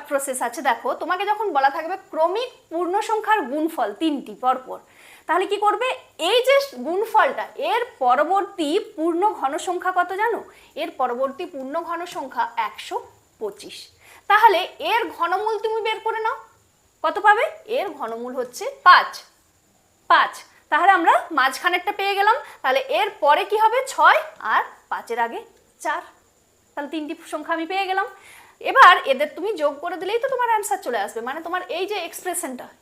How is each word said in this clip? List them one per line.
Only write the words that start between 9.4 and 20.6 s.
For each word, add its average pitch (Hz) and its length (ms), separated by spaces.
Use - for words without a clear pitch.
সংখ্যা 359 380
কত 359 160
জানো? 415 320
এর 330 160
পরবর্তী 254 540
পূর্ণ 277 360
ঘন 339 260
সংখ্যা 254 500
একশো 285 500
পঁচিশ। - 500
তাহলে 392 420
এর 359 300
ঘনমূল 392 400
তুমি 440 240
বের 440 180
করে 440 200
নাও, 440 160
কত 214 160
পাবে? 220 240
এর 311 240
ঘনমূল 247 460
হচ্ছে 247 300
পাঁচ, 302 400
পাঁচ। 302 340